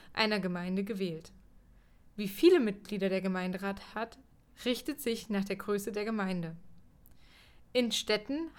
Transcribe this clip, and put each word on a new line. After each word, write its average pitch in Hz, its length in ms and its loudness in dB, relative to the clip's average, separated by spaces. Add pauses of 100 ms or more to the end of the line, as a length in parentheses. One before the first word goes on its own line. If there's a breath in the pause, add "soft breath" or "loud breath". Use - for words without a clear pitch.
(140 loud breath)
einer 214 260 2
Gemeinde 180 440 -2
gewählt. 185 480 -6 (840 soft breath)
Wie 208 120 -2
viele 339 320 8
Mitglieder 202 500 0
der 190 120 0
Gemeinderat 185 720 -2
hat, 226 240 -8 (460)
richtet 254 360 -2
sich 226 280 -2
nach 196 160 2
der 196 100 -4
Größe 202 360 -2
der 208 140 -2
Gemeinde. 190 500 -2 (1200 soft breath)
In 240 160 4
Städten 277 680 -2